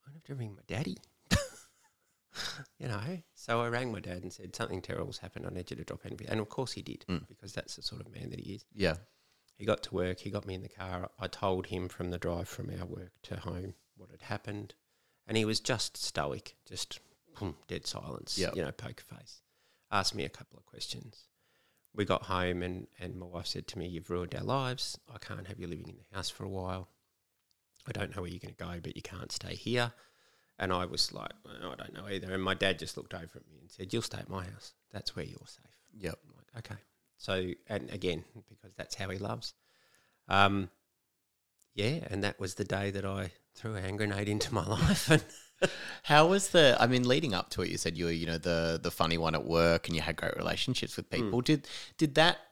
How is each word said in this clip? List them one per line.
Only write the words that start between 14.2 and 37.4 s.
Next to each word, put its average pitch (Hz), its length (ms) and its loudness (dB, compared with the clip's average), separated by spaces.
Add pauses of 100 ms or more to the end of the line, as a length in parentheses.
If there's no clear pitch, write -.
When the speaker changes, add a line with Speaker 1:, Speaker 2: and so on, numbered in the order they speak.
Speaker 1:
happened. 104 500 -8 (540)
And 110 100 2
he 110 80 6
was 110 140 2
just - 360 -2
stoic, - 600 -4 (100)
just, - 340 -10 (360)
hmm, 95 160 -4 (160)
dead - 180 -6
silence, - 520 -6
Speaker 2:
Yep. 92 180 0
Speaker 1:
you 90 80 -2
know, 67 80 -2
poker - 340 -10
face. - 380 -20 (480)
Asked 98 240 0
me - 100 -2
a - 40 -4
couple - 280 -18
of - 80 -20
questions. - 640 -12 (680)
We 107 100 0
got - 200 2
home 90 400 0
and, 90 240 -6 (120)
and 90 160 -8
my 90 120 -10
wife 87 180 -8
said - 220 -6
to - 100 -10
me, 85 100 -4
"You've 87 220 -8
ruined 87 240 -2
our - 100 -4
lives. 127 540 -2 (100)
I 107 120 -16
can't 101 280 -10
have 95 120 -10
you 90 80 -8
living 85 200 -8
in - 100 -16
the - 180 -18
house 92 160 -6
for - 140 -10
a 98 40 -6
while. 92 400 -6 (1000)
I 120 40 -10
don't 101 240 -4
know 95 80 -6
where 87 80 -6
you're 87 80 -10
gonna - 140 -14 (200)
go, 85 80 -8
but - 140 -10
you - 80 -12
can't - 280 -10
stay 90 220 -6
here." 120 400 0 (680)
And 92 120 2
I 90 140 2
was - 260 0
like, - 200 -10 (120)
"Well, - 280 -10
I 64 40 -10
don't - 180 -12
know 95 140 -12
either." 95 240 -6
And 95 120 0
my 95 100 4
dad 95 240 4
just - 180 -8
looked - 200 -10
over 82 100 -6 (120)
at - 100 -20
me 78 120 -20
and - 120 -20
said, 95 200 -8
"You'll 117 120 0
stay 101 160 -6
at - 100 -12
my 95 160 -6
house. 101 280 -14 (180)
That's - 240 -8
where 78 100 -6
you're - 220 -16
safe." - 320 -20 (180)
Speaker 2:
Yep. 90 260 -6
Speaker 1:
I'm - 120 -20
like, - 360 -18
"Okay." 101 100 -12 (360)
So, 92 360 -2 (140)